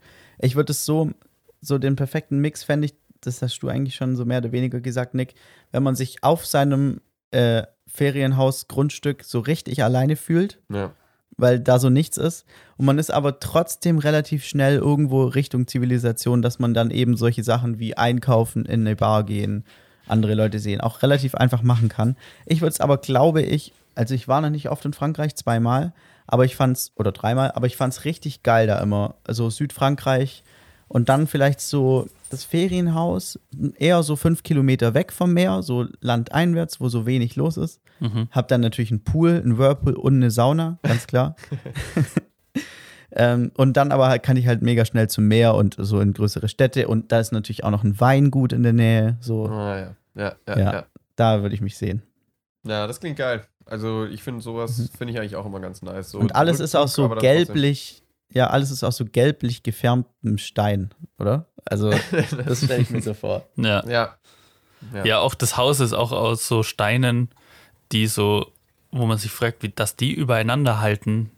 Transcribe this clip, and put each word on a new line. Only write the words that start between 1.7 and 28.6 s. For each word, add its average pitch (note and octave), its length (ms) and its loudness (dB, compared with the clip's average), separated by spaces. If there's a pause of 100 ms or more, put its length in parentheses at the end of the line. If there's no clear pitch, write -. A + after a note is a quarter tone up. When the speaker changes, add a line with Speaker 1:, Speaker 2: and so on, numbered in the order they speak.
Speaker 1:
den C3+ 180 0
perfekten C#3+ 440 -4
Mix D3+ 240 -4
fänd D3 200 0
ich, D3 100 -6 (260)
das - 220 -8
hast B2 180 -6
du C3 80 -4
eigentlich C3 260 -4
schon B2+ 220 -4
so B2 80 -4
mehr B2 140 -2
oder A#2+ 140 -4
weniger B2 280 -2
gesagt, B2 340 -6
Nick, B2+ 200 -4 (380)
wenn B2+ 100 0
man C3+ 120 2
sich C3 300 -6
auf D#3+ 220 2
seinem, C#3 540 0 (300)
äh, A#2 320 2 (300)
Ferienhaus-Grundstück C3+ 1300 -2
so - 160 -4
richtig C#3 420 -4
alleine B2+ 340 2
fühlt, E3+ 440 -2 (120)
Speaker 2:
Ja. G2+ 200 -6 (440)
Speaker 1:
weil B2 220 4
da B2+ 220 4
so B2+ 100 4
nichts C#3 280 2
ist. - 280 -4 (300)
Und C3+ 100 0
man C#3 120 4
ist D3+ 120 -2
aber C#3+ 300 0
trotzdem E3 580 0
relativ D3+ 460 0
schnell C#3 340 2
irgendwo C#3 460 2
Richtung B2+ 420 0
Zivilisation, B2 720 0
dass A#2+ 200 -2
man A#2+ 120 2
dann A#2 200 2
eben A#2+ 240 2
solche A#2 260 0
Sachen A#2 380 -2
wie A2 160 -6
einkaufen, A#2 680 2
in A2+ 180 0
eine G#2+ 120 0
Bar G#2+ 300 2
gehen, G#2 400 -4 (420)
andere G#2+ 280 2
Leute G#2+ 260 0
sehen, G#2 200 -4
auch - 220 -4
relativ C3+ 320 2
einfach B2 280 2
machen A#2 260 2
kann. A2+ 280 0 (300)
Ich D#3+ 160 0
würd's D#3 180 -2
aber, C#3 180 4
glaube D3 440 4
ich, - 300 -2 (240)
also B2 180 0
ich B2 140 -6
war C3+ 120 2
noch D3+ 100 0
nicht D3+ 200 -6
oft D3 140 -6
in C#3+ 80 -4
Frankreich, D3+ 420 -4
zweimal, A#2+ 580 0 (360)
aber B2 160 4
ich B2+ 100 0
fand's, B2+ 400 0
oder G2+ 160 -2
dreimal, B2 420 -2
aber A#2+ 140 -2
ich A#2+ 100 -4
fand's - 280 -4
richtig D3+ 400 -8
geil A2+ 240 4